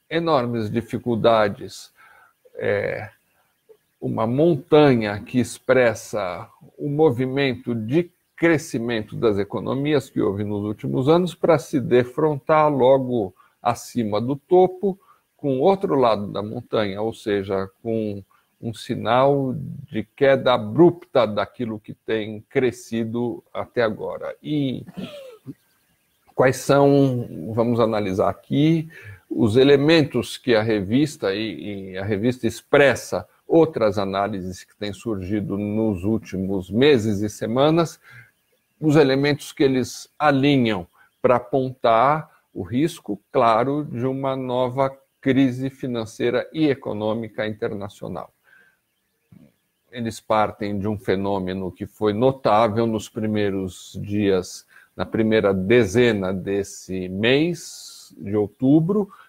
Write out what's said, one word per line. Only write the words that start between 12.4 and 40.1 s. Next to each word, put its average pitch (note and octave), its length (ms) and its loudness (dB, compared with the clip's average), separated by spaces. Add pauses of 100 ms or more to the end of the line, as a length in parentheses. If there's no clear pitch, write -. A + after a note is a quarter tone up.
logo B2+ 640 2 (300)
acima G#2 580 -2
do B2+ 140 -4
topo F#3 640 2 (360)
com C3+ 240 -2
outro F#3+ 360 2
lado A2 320 2
da G2+ 160 -8
montanha, G#2+ 580 -6
ou A2+ 120 -4
seja, G2 540 -4 (140)
com A2 420 -4 (380)
um A2+ 120 -6
sinal B2+ 840 0
de - 480 -8 (120)
queda C3+ 380 2
abrupta A#2+ 720 2
daquilo G#2+ 540 -6
que - 140 -18
tem G#2+ 540 -6
crescido A#2 1040 -4
até - 300 -4
agora. F2+ 600 -4
E C#3 420 -4 (1500)
quais C3 220 2
são, C3 1000 2
vamos A#2 240 2
analisar G#2 500 0
aqui, D#3 580 0 (400)
os A2 300 0
elementos C#3 800 4
que - 160 0
a G#2+ 80 4
revista, A2 720 0
e, G2 600 -8
e F#2 40 -10
a F#2+ 60 -6
revista A2+ 420 -2
expressa A2+ 840 0 (200)
outras C3 520 2
análises F#2+ 640 -4
que - 120 -20
têm G#2 160 -8
surgido G2+ 640 -6
nos G#2 480 -2
últimos F#2+ 680 -4
meses A2 520 2
e G#2+ 80 -4
semanas, D3 720 0 (840)
os D3+ 140 4
elementos C#3+ 560 2
que - 120 0
eles C3 540 0